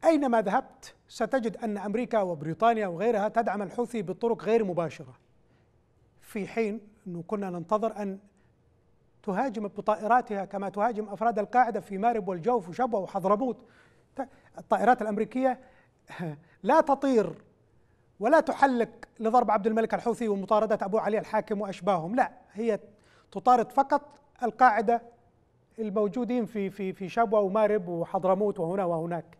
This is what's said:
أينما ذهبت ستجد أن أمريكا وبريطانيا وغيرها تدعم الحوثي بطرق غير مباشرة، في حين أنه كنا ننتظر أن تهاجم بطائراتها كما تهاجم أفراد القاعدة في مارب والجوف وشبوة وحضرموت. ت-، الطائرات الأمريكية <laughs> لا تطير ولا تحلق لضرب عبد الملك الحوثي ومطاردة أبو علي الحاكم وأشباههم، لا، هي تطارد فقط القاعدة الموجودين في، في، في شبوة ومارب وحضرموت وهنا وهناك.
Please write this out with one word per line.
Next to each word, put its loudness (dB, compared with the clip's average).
أينما 4
ذهبت -4
ستجد -2
أن -4
أمريكا -2
وبريطانيا 0
وغيرها 0
تدعم -2
الحوثي -6
بطرق -4
غير 2
مباشرة، -6
في -8
حين -2
أنه -8
كنا -4
ننتظر -2
أن -6
تهاجم -4
بطائراتها 2
كما -6
تهاجم -2
أفراد 0
القاعدة 2
في -10
مارب 0
والجوف -2
وشبوة -2
وحضرموت. 0
ت-، -8
الطائرات 4
الأمريكية 0
<laughs> -10
لا 6
تطير 2
ولا 4
تحلق 2
لضرب 2
عبد 0
الملك 0
الحوثي -2
ومطاردة 0
أبو -2
علي 0
الحاكم -4
وأشباههم، -2
لا، 2
هي -2
تطارد 4
فقط 0
القاعدة 4
الموجودين -2
في، -4
في، -6
في -10
شبوة 2
ومارب 2
وحضرموت 0
وهنا -2
وهناك. -4